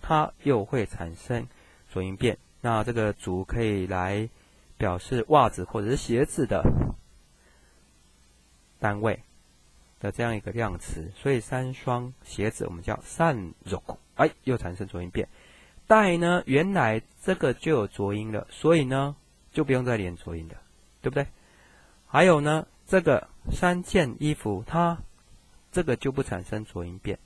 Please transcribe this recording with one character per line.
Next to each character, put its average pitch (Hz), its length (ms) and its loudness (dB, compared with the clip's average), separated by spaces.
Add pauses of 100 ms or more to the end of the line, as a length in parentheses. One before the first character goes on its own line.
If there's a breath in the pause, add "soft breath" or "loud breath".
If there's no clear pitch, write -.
它 156 300 0 (120)
又 120 220 2
会 117 200 -2
产 85 300 -8
生 120 320 -6 (440 soft breath)
浊 104 120 -4
音 95 120 -6
变。 110 220 0 (240)
那 113 220 0
这 117 100 -2
个 110 200 0
足 92 300 -4
可 117 200 -2
以 104 240 0
来 95 420 -2 (480 soft breath)
表 92 200 0
示 117 320 -2
袜 139 200 6
子 92 140 -6
或 107 180 -4
者 101 80 -2
是 127 80 2
鞋 120 280 2
子 - 200 -2
的 95 180 0 (2250 soft breath)
单 101 220 0
位 107 200 0 (760)
的 101 120 -4
这 - 120 -4
样 117 120 0
一 104 40 -4
个 98 120 -8
量 104 280 -2
词， 82 360 -8
所 - 160 -2
以 131 80 2
三 127 340 -4
双 123 400 -4 (100)
鞋 104 280 -4
子 - 140 -6
我 87 60 -6
们 85 120 -12
叫 110 180 -4
三 123 520 -2 (120)
足， - 160 -6 (340)
哎， 156 140 2 (140)
又 127 140 0
产 87 180 -6
生 95 120 -8
浊 90 140 -8
音 90 80 -8
变。 - 180 -4 (600 soft breath)
带 208 300 6
呢， 170 280 2
原 156 280 2
来 113 280 2 (200)
这 190 140 0
个 143 180 0
就 - 180 -2
有 120 160 2
浊 101 260 -2
音 107 180 -6
了， 107 180 -6
所 - 260 4
以 156 100 4
呢， 135 300 0 (360)
就 160 120 0
不 139 80 0
用 127 120 2
再 123 140 0
连 90 180 -4
浊 85 200 -10
音 82 120 -10
了， 80 80 -16 (460)
对 - 80 -2
不 127 40 -4
对？ 139 140 0 (800 soft breath)
还 143 160 6
有 175 160 8
呢， 151 280 0 (200)
这 190 140 4
个 156 260 2 (240)
三 180 320 0
件 170 360 0
衣 147 140 0
服， 104 320 -4
它 170 320 0 (760)
这 180 120 0
个 135 120 2
就 135 160 -2
不 135 120 -2
产 92 200 -4
生 107 200 -8
浊 87 220 -8
音 90 140 -12
变。 101 260 -6